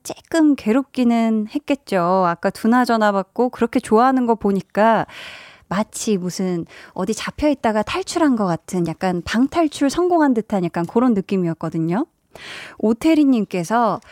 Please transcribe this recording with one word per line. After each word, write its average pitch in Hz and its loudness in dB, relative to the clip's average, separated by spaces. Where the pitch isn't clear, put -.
조금 311 0
괴롭기는 226 0
했겠죠. 190 0
아까 170 -2
두나 233 2
전화 220 2
받고 202 -2
그렇게 240 -2
좋아하는 254 2
거 233 2
보니까 202 0
마치 208 -2
무슨 180 -4
어디 190 -4
잡혀 - -4
있다가 226 0
탈출한 320 -2
것 220 0
같은 175 -2
약간 175 -4
방탈출 277 0
성공한 330 2
듯한 208 -2
약간 170 -4
그런 240 2
느낌이었거든요. 175 -2
오태리님께서 226 2